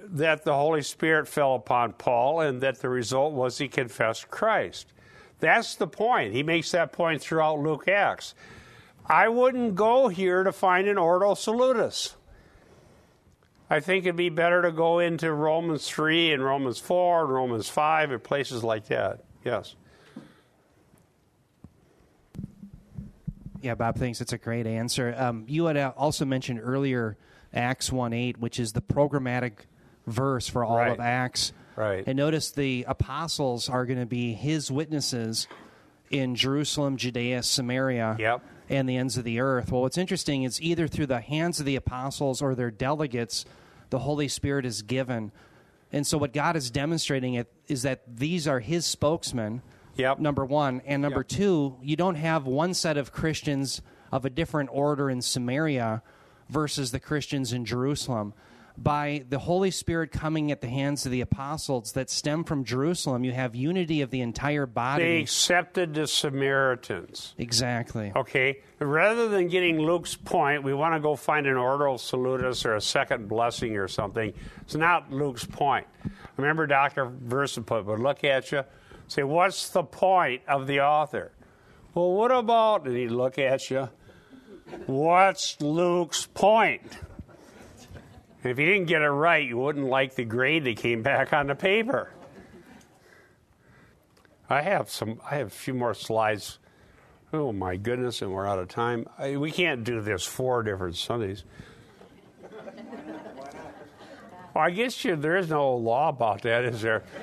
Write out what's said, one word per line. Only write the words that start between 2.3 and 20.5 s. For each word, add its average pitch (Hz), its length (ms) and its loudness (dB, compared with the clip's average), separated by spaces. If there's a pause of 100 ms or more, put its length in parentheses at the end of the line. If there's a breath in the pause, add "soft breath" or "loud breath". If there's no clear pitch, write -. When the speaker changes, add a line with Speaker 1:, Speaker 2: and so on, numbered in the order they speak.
Speaker 1:
and 135 180 0
that 131 200 0
the 135 80 -2
result 127 440 0
was 127 260 -2
he 143 80 -2
confessed 117 640 -2
Christ. 180 640 -2 (480 loud breath)
That's 202 340 4
the 190 140 -2
point. 185 460 0
He 131 80 2
makes 160 280 0
that 165 220 2
point 165 300 0
throughout 156 360 2
Luke 151 300 -2
Acts. 180 460 2 (720 loud breath)
I 175 220 8
wouldn't 240 460 2
go 233 340 6
here 185 360 2
to 190 80 2
find 185 340 4
an 202 120 2
ordo 180 360 4
salutis. 226 800 0 (1500 soft breath)
I 156 120 2
think 185 240 0
it'd 175 120 0
be 175 120 0
better 170 340 2
to 175 80 2
go 165 280 2
into 165 340 0
Romans 156 560 0
three 160 420 2
and 135 140 2
Romans 135 340 0
four 175 460 2
and 135 80 -2
Romans 123 360 0
five 156 440 2
and 113 100 -4
places 135 400 -2
like 110 260 -2
that. 110 360 -2 (200)
Yes. 113 300 -4 (3750 loud breath)